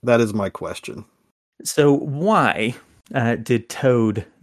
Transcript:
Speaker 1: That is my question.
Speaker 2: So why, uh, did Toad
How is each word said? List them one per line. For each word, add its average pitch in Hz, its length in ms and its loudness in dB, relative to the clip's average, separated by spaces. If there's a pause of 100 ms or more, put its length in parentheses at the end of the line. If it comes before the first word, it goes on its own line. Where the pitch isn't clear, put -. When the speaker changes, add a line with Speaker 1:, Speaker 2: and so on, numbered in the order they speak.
Speaker 1:
That 120 200 4
is 107 100 0
my 101 160 -2
question. - 560 -12 (580)
Speaker 2:
So 147 300 4
why, 143 840 0 (400)
uh, 120 220 0
did 117 320 -2
Toad 113 560 0 (180)